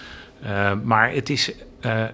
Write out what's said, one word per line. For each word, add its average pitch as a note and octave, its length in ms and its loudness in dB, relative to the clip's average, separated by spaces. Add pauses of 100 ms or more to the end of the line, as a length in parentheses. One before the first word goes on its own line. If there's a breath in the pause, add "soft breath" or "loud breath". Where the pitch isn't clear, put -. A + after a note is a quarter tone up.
(420 loud breath)
Eh, G2+ 300 2 (120)
maar A2+ 300 4
het C#3+ 160 -4
is, - 220 0 (280)
eh, A2+ 240 0 (100)